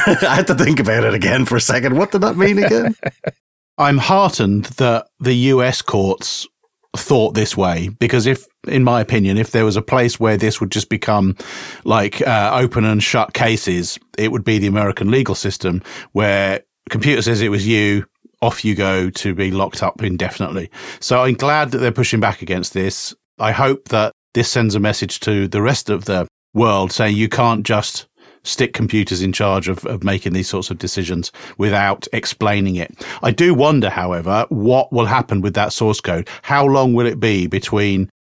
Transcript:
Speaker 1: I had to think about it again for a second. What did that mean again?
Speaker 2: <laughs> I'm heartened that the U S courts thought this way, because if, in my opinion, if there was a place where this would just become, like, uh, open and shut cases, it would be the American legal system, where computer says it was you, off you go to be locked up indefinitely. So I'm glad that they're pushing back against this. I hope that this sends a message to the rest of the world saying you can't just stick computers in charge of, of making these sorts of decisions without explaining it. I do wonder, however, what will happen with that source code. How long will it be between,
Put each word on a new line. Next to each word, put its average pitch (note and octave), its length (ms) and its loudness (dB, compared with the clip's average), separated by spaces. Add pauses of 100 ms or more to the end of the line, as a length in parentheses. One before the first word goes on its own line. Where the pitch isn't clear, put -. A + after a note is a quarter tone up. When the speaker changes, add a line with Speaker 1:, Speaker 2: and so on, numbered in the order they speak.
(220)
Speaker 1:
I C#3+ 140 2
had F#3 120 2
to F3+ 60 2
think C#3 280 2
about A2 240 2
it G#2+ 80 2
again A#2+ 320 0
for B2 100 -2
a A#2 60 2
second. B2+ 340 0
What F#3+ 160 0
did G3+ 120 0
that - 120 0
mean G3+ 260 2
again? A#3 320 0 (440)
Speaker 2:
<laughs> - 400 -20
I'm C#3+ 220 4
heartened B2 680 2
that A#2 420 0 (140)
the B2+ 120 2
U B2+ 300 4
S B2+ 180 0
courts - 640 -2 (520)
thought A#2 380 2
this G#2+ 200 0
way, F2+ 320 0
because A#2 400 0
if, C3 180 -2 (220)
in C3 160 2
my B2 160 4
opinion, G#2 380 0
if A2 140 -2
there A2 120 2
was G#2 140 2
a G#2+ 40 0
place A#2+ 380 0
where A2 160 2
this G#2+ 240 0
would G2 120 -4
just - 180 -4
become, G2+ 480 0 (480)
like, G#2 420 0
uh, G#2+ 260 2
open A#2+ 300 0
and G#2+ 180 2
shut - 320 0
cases, C3 640 -2 (200)
it A2 120 0
would A2 140 -4
be A2 140 2
the G2+ 100 0
American G2 420 0
legal B2 240 2
system, F#2 480 -4 (300)
where G2 520 0 (260)
computer B2 320 2
says A2+ 200 0
it A2+ 60 0
was G2+ 180 0
you, G#2 400 2 (360)
off - 240 -2
you G#2+ 100 2
go F#2+ 340 0
to F#2+ 240 -4
be F#2+ 180 -2
locked F#2+ 300 -2
up - 220 -4
indefinitely. F2+ 640 -4 (300)
So B2+ 240 2
I'm B2+ 120 2
glad D3 360 0
that B2+ 60 -4
they're A#2+ 160 0
pushing A#2 260 0
back G#2 220 0
against F2+ 320 -6
this. - 420 -4 (240)
I A2 140 0
hope C#3 340 0
that G#2+ 240 0 (220)
this - 180 0
sends A2 240 0
a G#2 60 0
message G#2 400 -2
to G2+ 260 0
the G2+ 140 -2
rest B2+ 280 0
of G#2 140 -2
the F2+ 240 -2 (260)
world G#2 360 2
saying G#2+ 240 0
you G#2+ 140 0
can't A2+ 380 0
just - 420 -2 (380)
stick - 260 -2
computers G2+ 500 -2
in F#2+ 120 0
charge G2 340 -2
of, F#2 200 -6
of G2+ 180 -6
making F#2+ 260 -2
these F#2 160 -2
sorts F#2 240 -6
of F2 60 -8
decisions F2 520 -6 (280)
without G2+ 560 0
explaining G2+ 640 0
it. E2+ 160 -8 (280)
I B2+ 100 0
do F3 220 4
wonder, C#3 360 4
however, F2+ 580 -2
what B2 460 2
will A#2+ 120 2
happen G#2+ 360 0
with F#2+ 140 -2
that G#2 180 0
source G#2+ 260 0
code. F2 300 -4 (140)
How C#3+ 220 2
long C3+ 280 4
will A#2+ 140 2
it A#2 120 -2
be G#2 260 2
between, G2 640 0 (240)